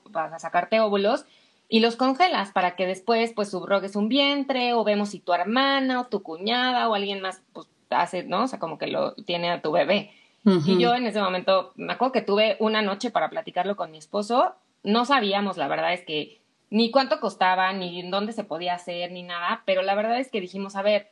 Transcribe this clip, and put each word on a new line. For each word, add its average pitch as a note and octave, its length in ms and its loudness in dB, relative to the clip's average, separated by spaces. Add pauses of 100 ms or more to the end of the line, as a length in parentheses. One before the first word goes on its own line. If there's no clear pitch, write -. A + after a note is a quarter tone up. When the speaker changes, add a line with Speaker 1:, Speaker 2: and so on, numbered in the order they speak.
(120)
Speaker 1:
para E3 280 -8
sacarte F3 400 0
óvulos G#3 460 2 (440)
y A3+ 120 4
los A#3 140 4
congelas C4 560 2
para F3+ 240 0
que F#3 120 0
después, A3+ 460 0
pues, G3+ 180 -2
subrogues F#3+ 440 -2
un G#3 140 0
vientre C#4 640 0
o A#3 100 2
vemos G#3 260 0
si F#3 100 -12
tu F3+ 140 -2
hermana B3+ 680 2
o B3 40 -10
tu G3+ 180 -4
cuñada A#3 680 -2
o A3 60 0
alguien G3 260 -4
más, F#3+ 200 -8 (120)
pues, E3 140 -16 (220)
hace, E3 340 -2
¿no? F#3+ 200 -2
O C4 40 0
sea, - 120 -10
como D#3+ 180 -6
que - 100 -6
lo - 280 -2
tiene F3 340 -4
a E3+ 140 -2
tu D#3 80 -2
bebé". D#3+ 400 2 (340)
Speaker 2:
Ujú. F#3 160 6 (120)
Speaker 1:
Y - 60 4
yo A#3+ 140 4
en B3 140 0
ese G#3 120 -2
momento, F#3 580 0
me F3 160 -6
acuerdo B3 180 0
que B3 100 0
tuve G#3 380 2
una G#3+ 240 2
noche G3+ 260 -4
para D#3 220 0
platicarlo F3 440 -4
con F3 140 -6
mi D#3 80 -20
esposo. A3+ 560 0 (300)
No A3 200 2
sabíamos, G3+ 540 0
la C#3+ 100 -2
verdad D#3+ 260 -2
es F3+ 120 -6
que, D3+ 340 -6 (300)
ni A3+ 220 2
cuánto C4+ 280 2
costaba, F#3 540 0
ni F3+ 280 -8
en F3+ 100 -10
dónde G#3+ 220 -2
se G#3+ 100 -6
podía F3 320 -4
hacer, F3 360 -8
ni F3+ 120 -14
nada, F3 420 -6
pero F#3+ 160 2
la G3 140 0
verdad A3+ 240 0
es C4+ 100 -6
que G#3+ 120 -4
dijimos, G3 340 -8
"A G3 80 -2
ver, G#3 280 0